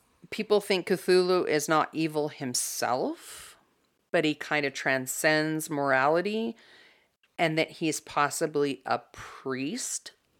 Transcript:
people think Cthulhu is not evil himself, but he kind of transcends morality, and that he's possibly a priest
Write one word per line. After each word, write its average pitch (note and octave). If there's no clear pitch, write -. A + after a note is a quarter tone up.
people G#3
think F#3
Cthulhu F3+
is D3
not D#3
evil D#3
himself, C3
but E3+
he D#3
kind D3
of C3+
transcends D#3
morality, D#3
and D#3+
that D#3+
he's D#3
possibly D3
a B2
priest -